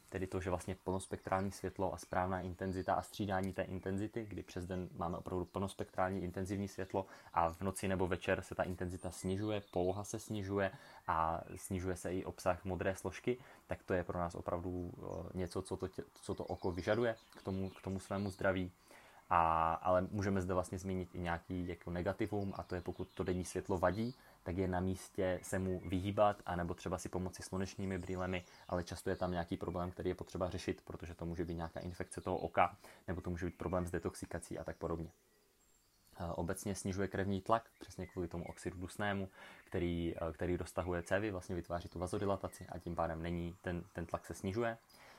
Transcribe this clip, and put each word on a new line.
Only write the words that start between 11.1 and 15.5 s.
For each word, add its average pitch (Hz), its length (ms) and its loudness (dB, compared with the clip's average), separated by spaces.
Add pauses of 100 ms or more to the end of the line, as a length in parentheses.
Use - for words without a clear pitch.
snižuje 92 400 0
se 90 180 -2
i 92 100 0
obsah 90 400 0
modré 92 300 2
složky, - 440 -2 (280)
tak - 160 -4
to - 120 2
je 90 100 4
pro 87 140 -2
nás 87 160 0
opravdu, 87 600 -2
eh, 90 420 -6
něco, 92 240 0